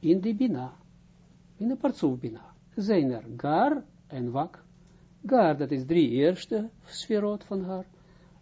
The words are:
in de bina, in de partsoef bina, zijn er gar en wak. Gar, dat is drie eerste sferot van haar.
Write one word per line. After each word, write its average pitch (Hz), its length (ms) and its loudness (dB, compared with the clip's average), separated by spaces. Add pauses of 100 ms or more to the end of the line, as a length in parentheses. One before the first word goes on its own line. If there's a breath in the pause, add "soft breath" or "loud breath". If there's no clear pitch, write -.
in 170 200 4
de 214 140 -2
bina, 170 380 -2 (840)
in 214 120 -4
de 262 80 -2
partsoef 147 420 -2
bina, 120 360 -12 (200)
zijn 190 360 2
er 113 140 -6 (120)
gar 208 460 2 (240)
en 123 240 -6
wak. 139 340 -6 (640 soft breath)
Gar, 196 300 4
dat 139 140 -2
is 131 160 -2
drie 156 240 4
eerste 180 580 0 (160)
sferot 208 600 -4
van 196 200 -6
haar. 185 220 -8 (560 soft breath)